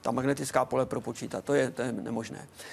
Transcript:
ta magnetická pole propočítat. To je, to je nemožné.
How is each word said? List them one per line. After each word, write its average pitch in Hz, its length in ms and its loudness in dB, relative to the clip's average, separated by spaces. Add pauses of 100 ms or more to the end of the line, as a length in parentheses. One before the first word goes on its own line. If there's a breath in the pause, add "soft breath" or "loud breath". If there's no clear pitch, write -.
ta 143 100 0
magnetická 135 540 2
pole 127 200 2
propočítat. - 580 -4
To 143 100 2
je, 131 180 4
to 123 100 -4
je 123 100 0
nemožné. 113 560 -6 (240 loud breath)